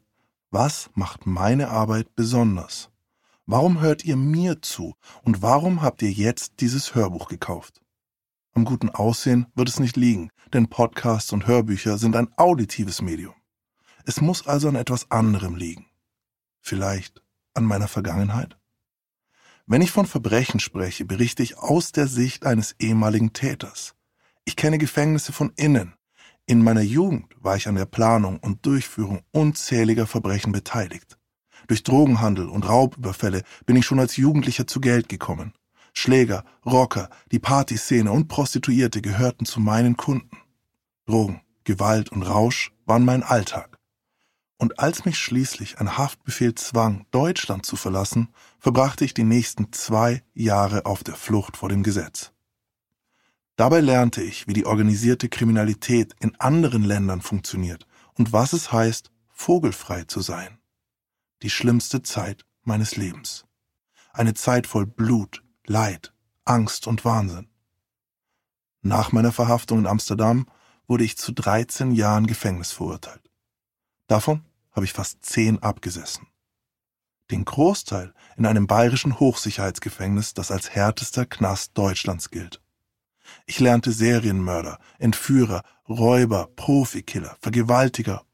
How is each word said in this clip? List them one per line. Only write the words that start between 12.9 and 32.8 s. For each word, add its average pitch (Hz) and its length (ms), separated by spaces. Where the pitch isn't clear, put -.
Medium. 85 320
Es 143 160
muss 165 260
also 143 220
an 139 80
etwas 120 340
anderem 101 460
liegen. 85 300
Vielleicht 98 640
an 117 100
meiner 104 240
Vergangenheit? 101 680
Wenn 117 140
ich 175 100
von 202 160
Verbrechen 117 540
spreche, - 440
berichte 120 380
ich - 140
aus - 360
der 147 140
Sicht 127 380
eines 113 340
ehemaligen 110 540
Täters. - 600
Ich - 100
kenne 156 220
Gefängnisse 151 560
von - 240
innen. 131 380
In 117 180
meiner 113 200
Jugend 127 560
war 95 180
ich 98 120
an 101 80
der 95 100
Planung 110 520
und - 280
Durchführung 110 640
unzähliger 120 760
Verbrechen 101 460
beteiligt. - 640
Durch 110 160
Drogenhandel 110 640
und 95 200
Raubüberfälle 110 760